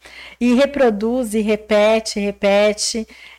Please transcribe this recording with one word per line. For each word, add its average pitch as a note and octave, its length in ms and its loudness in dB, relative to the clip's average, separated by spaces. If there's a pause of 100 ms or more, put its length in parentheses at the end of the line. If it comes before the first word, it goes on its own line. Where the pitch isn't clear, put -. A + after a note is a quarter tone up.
(400)
E B3 140 2
reproduz, A#3+ 800 0
e A3 80 0
repete, G#3+ 800 0
repete. G3+ 880 0 (320)